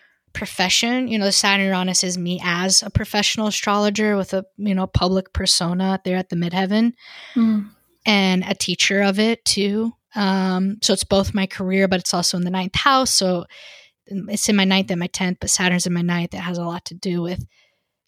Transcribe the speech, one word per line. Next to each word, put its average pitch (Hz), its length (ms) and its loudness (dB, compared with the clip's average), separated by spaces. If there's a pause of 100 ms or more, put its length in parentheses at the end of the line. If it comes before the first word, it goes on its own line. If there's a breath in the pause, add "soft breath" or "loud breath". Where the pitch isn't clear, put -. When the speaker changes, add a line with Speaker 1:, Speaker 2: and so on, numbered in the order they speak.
(340 soft breath)
Speaker 1:
profession. 233 720 -2
You 220 100 -2
know, 202 80 0
the 196 60 2
Saturn 196 340 2
Uranus 185 380 0
is 180 140 -4
me 175 260 -4
as 180 400 2
a 208 60 -10
professional 214 580 -2
astrologer 208 720 0
with 190 160 -4
a, 190 120 -2 (120)
you 202 180 -2
know, 185 100 0
public 185 460 0
persona 185 720 0
there 185 140 0
at 185 120 -4
the 180 60 -4
midheaven 190 560 2 (420 loud breath)
Speaker 2:
Mm. 220 360 2 (360)
Speaker 1:
and 190 380 4
a 202 100 -4
teacher - 480 0
of 196 180 2
it 226 260 0
too. 208 480 0 (220)
Um, 190 680 0
so - 100 2
it's 190 100 0
both 196 300 2
my 190 140 0
career, 190 400 0
but 185 120 0
it's - 140 -4
also 180 240 0
in 180 60 0
the 180 80 -2
ninth 185 240 -4
house. 262 340 2
So 185 360 0 (600 loud breath)
it's 202 440 -6
in 214 60 2
my 196 100 4
ninth 190 260 2
and 175 80 0
my 180 80 -2
tenth, 180 320 -4
but - 100 -6
Saturn's 180 380 0
in 175 60 0
my 175 100 0
ninth. 175 320 -2
It 185 60 -8
has 175 180 -6
a 170 60 -4
lot 175 200 -8
to - 80 -14
do 175 280 -4
with 175 220 -6 (640)